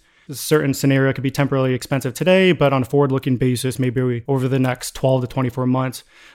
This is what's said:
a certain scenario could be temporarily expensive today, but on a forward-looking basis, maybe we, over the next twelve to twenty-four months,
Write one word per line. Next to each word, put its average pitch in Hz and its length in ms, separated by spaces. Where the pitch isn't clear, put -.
a 139 60
certain 147 380
scenario 135 400
could 127 100
be 135 80
temporarily 131 420
expensive 127 400
today, 185 380
but 139 220
on 135 80
a 120 40
forward-looking 135 520
basis, 127 420
maybe 127 220
we, 120 260
over 131 220
the 131 100
next 127 340
twelve 131 280
to 120 60
twenty-four 127 380
months, 127 380